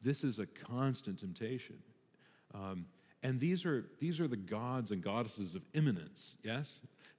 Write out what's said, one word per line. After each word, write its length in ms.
this 220
is 140
a 80
constant 760
temptation. 560
Um, 320
and 180
these 240
are, 220
these 220
are 80
the 80
gods 540
and 120
goddesses 520
of 80
immanence, 680
yes? 380